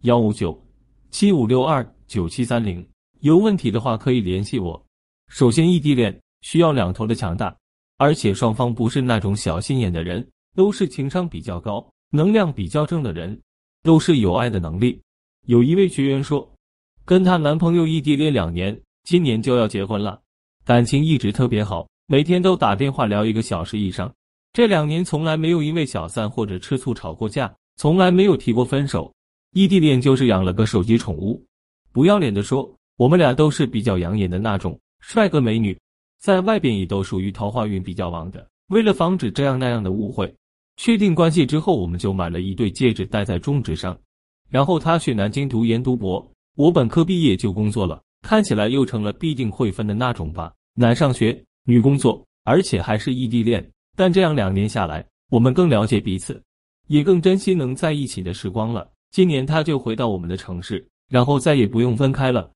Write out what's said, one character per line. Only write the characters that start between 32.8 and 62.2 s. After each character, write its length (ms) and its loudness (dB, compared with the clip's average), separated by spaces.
我 100 4
们 100 6
俩 160 4
都 160 4
是 160 0
比 160 -4
较 160 0
养 200 -2
眼 120 0
的 80 -4
那 200 -2
种， 200 -6
帅 300 0
哥 100 0
美 180 0
女， 200 -2
在 220 0
外 180 0
边 180 0
也 80 -2
都 160 -2
属 180 -6
于 120 -4
桃 180 -6
花 160 -4
运 160 -4
比 120 -10
较 160 -6
旺 200 -10
的。 160 -18
为 140 2
了 120 2
防 240 0
止 140 -4
这 140 -2
样 120 0
那 120 -2
样 120 -2
的 120 -4
误 180 -4
会， 220 -6
确 220 0
定 180 2
关 160 4
系 140 2
之 140 0
后， 200 0
我 80 -4
们 100 -4
就 140 -2
买 180 -2
了 120 -6
一 120 -6
对 160 -2
戒 240 0
指 120 -6
戴 180 -4
在 160 -4
中 240 -4
指 100 -6
上。 240 -8
然 160 2
后 120 0
他 220 0
去 140 -2
南 180 0
京 160 -4
读 160 -2
研 180 0
读 140 0
博， 340 -6
我 120 6
本 200 2
科 160 2
毕 180 0
业 140 4
就 160 -4
工 180 -2
作 160 -2
了， 140 -8
看 220 2
起 100 -2
来 140 0
又 180 2
成 160 -6
了 120 -4
必 200 -4
定 160 -4
会 220 -2
分 160 -6
的 60 -4
那 180 -2
种 220 -8
吧。 180 -10
男 200 4
上 200 2
学， 280 0
女 160 4
工 180 4
作， 280 0
而 180 2
且 200 -2
还 160 -2
是 160 -4
异 140 -4
地 160 0
恋， 220 0
但 160 2
这 100 4
样 140 2
两 180 0
年 140 0
下 180 -2
来， 200 -8
我 100 4
们 140 4
更 160 4
了 160 2
解 140 0
彼 180 -6
此， 240 -12
也 160 2
更 180 2
珍 160 4
惜 160 0
能 200 -2
在 200 -2
一 120 -4
起 160 -8
的 120 -6
时 160 -8
光 240 -4
了。 160 -10
今 160 4
年 180 0
他 180 0
就 160 0
回 160 -4
到 140 -2
我 80 -2
们 120 -8
的 60 -4
城 260 -10
市， 240 -8
然 160 4
后 140 2
再 160 2
也 100 4
不 140 -2
用 160 2
分 160 2
开 200 0